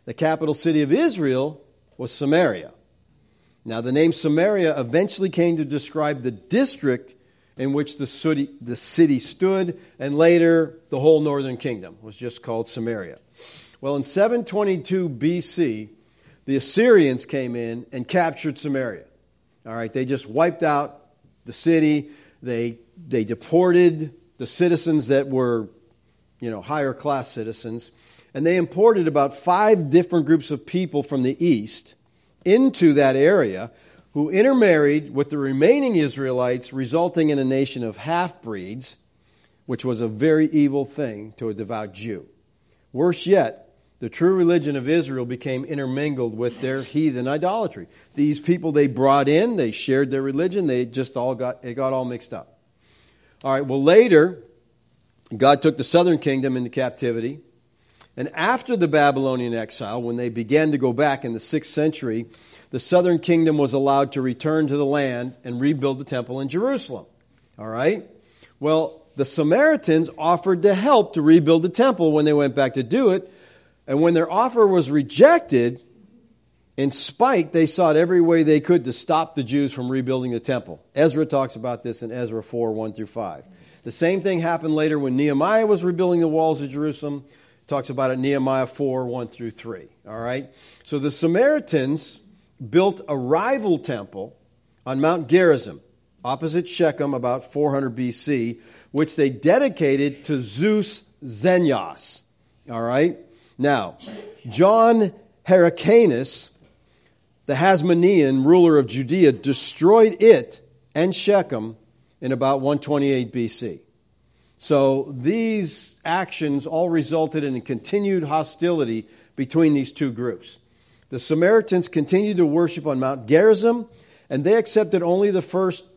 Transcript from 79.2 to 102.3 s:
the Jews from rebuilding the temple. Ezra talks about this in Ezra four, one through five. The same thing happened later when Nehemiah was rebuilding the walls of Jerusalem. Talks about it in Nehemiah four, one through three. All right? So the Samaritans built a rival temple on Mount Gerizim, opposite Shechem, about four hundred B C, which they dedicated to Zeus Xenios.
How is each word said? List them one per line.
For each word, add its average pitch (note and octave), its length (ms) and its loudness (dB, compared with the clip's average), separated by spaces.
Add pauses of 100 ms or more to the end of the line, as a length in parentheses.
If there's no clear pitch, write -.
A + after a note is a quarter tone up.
the C#3+ 80 -4
Jews C#3 300 -2
from B2+ 160 -8
rebuilding B2+ 420 -4
the A#2 80 -4
temple. A2+ 440 -8 (120)
Ezra D3+ 300 2
talks C3+ 300 -4
about A#2 260 -8
this A#2 220 -10
in A2+ 80 -10
Ezra A2+ 320 -8
four, A#2 300 -6
one A2 200 -8
through G#2+ 140 -12
five. F2 380 -12 (380)
The A#2+ 80 -12
same F3 300 0
thing F#3 180 -2
happened E3 360 -2
later D#3 240 0
when C3 160 -2
Nehemiah D3+ 500 2
was G3 180 0
rebuilding F3 360 0
the E3 80 2
walls D#3 340 0
of C#3 80 -8
Jerusalem. C#3+ 560 -6 (420)
Talks C#3 220 -6
about C3 220 -2
it C3 40 -2
in B2+ 60 -4
Nehemiah C3+ 460 0
four, C3 380 -4
one A#2+ 220 -8
through A#2 240 -12
three. A2 360 -14 (200)
All G#2+ 100 -14
right? B2+ 360 -8 (300)
So D3 160 -6
the C#3 120 -2
Samaritans E3 1080 0 (400)
built F3 480 0
a C#3+ 100 -4
rival F#3 640 -2
temple G2+ 580 -12 (480)
on C3+ 160 -4
Mount D#3+ 260 0
Gerizim, C#3+ 540 2 (420)
opposite D#3 440 -6
Shechem, D3 460 -2
about B2 380 -4
four D3 200 0
hundred C3+ 240 -4
B B2 160 -4
C, A#2 500 -6 (300)
which D#3 240 -2
they C#3+ 140 2
dedicated C#3+ 960 0
to D3+ 140 -4
Zeus E3 640 -2 (200)
Xenios. B2 960 -2 (480)